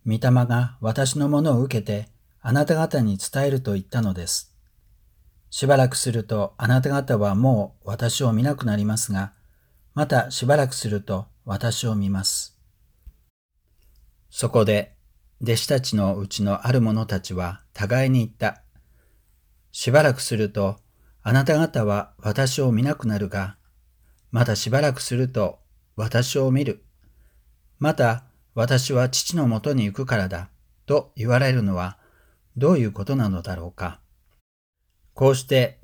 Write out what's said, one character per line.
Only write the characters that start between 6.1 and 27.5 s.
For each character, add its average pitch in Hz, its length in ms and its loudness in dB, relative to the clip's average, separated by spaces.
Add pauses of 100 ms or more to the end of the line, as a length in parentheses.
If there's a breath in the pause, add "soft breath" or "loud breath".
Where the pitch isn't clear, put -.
と、 104 340 -4
あ 113 120 0
な 131 120 4
た 139 80 -2
方 135 280 0
は 101 180 2
も 110 480 2
う 101 60 -10
私 117 320 -2
を 127 100 2
見 110 120 2
な 143 120 0
く 127 100 -6
な 107 120 0
り 104 80 0
ま 107 100 0
す - 160 -4
が、 98 220 -4 (600)
ま 151 140 -2
た 120 240 0
し - 140 -4
ば 143 100 4
ら 139 140 2
く 131 40 -10
す - 160 -6
る 104 120 -2
と 95 260 -6 (160)
私 113 420 -4
を 110 100 0
見 98 140 0
ま 95 140 -2
す。 - 340 -6 (1700)
そ - 200 -4
こ 113 140 4
で、 104 320 0 (460)
弟 113 140 0
子 - 120 -2
た 131 140 2
ち 127 140 -4
の 98 220 2
う 98 100 -6
ち - 160 -6
の 101 240 -2
あ 127 40 2
る 127 100 4
者 110 240 0
た 95 140 -2
ち - 140 -10
は 90 300 -6 (100)
互 123 340 0
い - 20 2
に 131 100 4
言 110 80 0
っ - 40 -18
た。 - 300 -4 (1120)
「し - 200 -4
ば 151 120 6
ら 135 100 4
く 127 80 -8
す - 160 -4
る 104 140 -2
と、 98 280 -2 (440)
あ 113 100 0
な 131 120 4
た 156 120 2
方 156 260 0
は 104 360 -2
私 131 420 -2
を 131 100 2
見 113 120 2
な 143 120 0
く - 120 -8
な 107 100 -2
る 101 100 -4
が、 98 300 -6 (760)
ま 117 140 2
た 110 100 0
し - 140 -4
ば 131 120 2
ら 143 120 2
く 131 80 -10
す - 140 -6
る 127 140 0
と 107 300 -4 (360)
私 123 420 -2
を 131 140 2
見 135 120 2
る。 123 220 -6 (920)